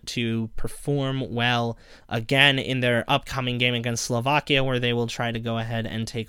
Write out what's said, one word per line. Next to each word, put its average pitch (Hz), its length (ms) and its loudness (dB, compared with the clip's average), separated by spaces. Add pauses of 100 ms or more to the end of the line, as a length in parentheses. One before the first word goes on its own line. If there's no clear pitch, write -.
to 113 500 -2
perform 135 800 -2
well 117 440 2 (300)
again 135 500 4
in 131 220 -2
their 123 280 2
upcoming 127 480 -2
game 123 180 2
against 117 300 -4
Slovakia, 139 580 2
where 131 160 2
they 120 140 2
will 120 140 2
try 117 260 -4
to 113 80 -6
go 117 160 -2
ahead 113 300 -2
and 113 200 -4
take 113 220 -6